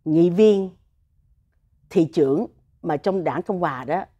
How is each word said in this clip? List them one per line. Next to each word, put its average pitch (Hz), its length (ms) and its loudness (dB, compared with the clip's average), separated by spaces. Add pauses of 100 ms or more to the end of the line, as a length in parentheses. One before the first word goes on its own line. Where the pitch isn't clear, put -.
nghị 160 260 2
viên, 196 400 4 (1200)
thị 175 140 2
trưởng 151 420 0 (360)
mà 160 140 -4
trong 185 280 -4
Đảng 151 180 -4
Cộng 185 180 -6
Hòa 139 240 -6
đó, 156 200 -4 (160)